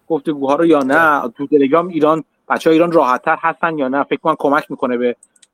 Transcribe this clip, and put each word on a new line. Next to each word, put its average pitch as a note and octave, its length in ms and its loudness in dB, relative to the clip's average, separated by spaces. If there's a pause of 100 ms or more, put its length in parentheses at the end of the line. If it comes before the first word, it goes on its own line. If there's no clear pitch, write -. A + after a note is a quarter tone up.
گفتگوها C#3+ 480 -2
رو E3+ 100 0
یا D#3 140 4
نه؟ C#3 580 0
تو C#3+ 100 -8
تلگرام D3+ 400 2
ایران، D#3 360 0 (260)
بچه‌های D#3+ 260 2
ایران E3+ 160 2
راحت‌تر D3+ 500 0
هستن E3 360 -4
یا C3+ 100 -2
نه؟ C#3 160 -2
فکر - 160 -6
کنم D#3 200 -2
کمک D3 320 -2
می‌کنه B2 260 -4
به A#2+ 180 -2 (380)